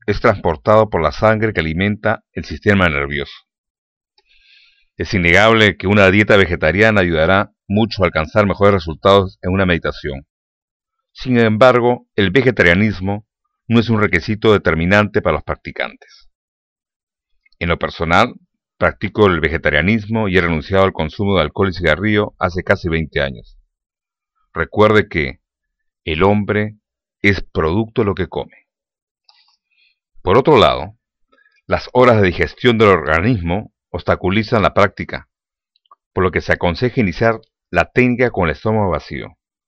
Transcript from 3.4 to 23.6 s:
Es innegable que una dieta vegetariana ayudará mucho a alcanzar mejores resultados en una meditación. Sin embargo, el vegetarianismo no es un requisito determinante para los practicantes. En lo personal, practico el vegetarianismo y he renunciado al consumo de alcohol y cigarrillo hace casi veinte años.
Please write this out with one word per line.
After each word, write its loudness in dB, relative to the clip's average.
Es -6
innegable 2
que -6
una 4
dieta 4
vegetariana 2
ayudará 0
mucho -2
a 2
alcanzar 0
mejores 2
resultados 0
en -4
una 0
meditación. -4
Sin -2
embargo, 2
el 0
vegetarianismo 0
no 2
es 0
un 0
requisito 0
determinante 0
para -2
los -8
practicantes. -12
En -6
lo -2
personal, 0
practico 0
el 2
vegetarianismo -2
y 0
he 4
renunciado -2
al 2
consumo -4
de 2
alcohol -2
y -6
cigarrillo -2
hace -6
casi -2
veinte -4
años. -10